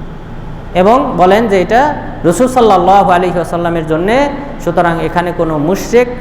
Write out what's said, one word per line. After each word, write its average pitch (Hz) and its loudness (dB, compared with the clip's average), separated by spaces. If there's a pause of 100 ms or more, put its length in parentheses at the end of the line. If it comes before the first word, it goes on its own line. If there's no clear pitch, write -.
(760)
এবং 233 2
বলেন 196 4
যে 196 2
এটা 233 0 (300)
রাসূল 175 2
সাল্লাল্লাহু 196 4
আলাইহি 180 0
ওয়াসাল্লামের 170 -2
জন্যে, 202 0 (360)
সুতরাং 170 0
এখানে 170 -2
কোনো 160 -2
মুশরিক 196 0 (120)